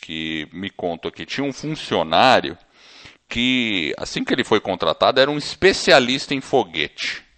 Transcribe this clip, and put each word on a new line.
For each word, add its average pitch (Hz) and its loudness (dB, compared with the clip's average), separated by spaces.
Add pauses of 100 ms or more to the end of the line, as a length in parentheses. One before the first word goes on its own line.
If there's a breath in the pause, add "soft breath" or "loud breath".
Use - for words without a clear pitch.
que 80 -8
me 92 -10
contam 85 -8
aqui. 82 -12
Tinha - -6
um 135 -6
funcionário 98 2 (720 loud breath)
que, 117 -2
assim - -8
que - -4
ele 131 0
foi 107 2
contratado, 95 2
era 139 4
um 147 -4
especialista 143 2
em 135 -2
foguete. 80 -2 (140)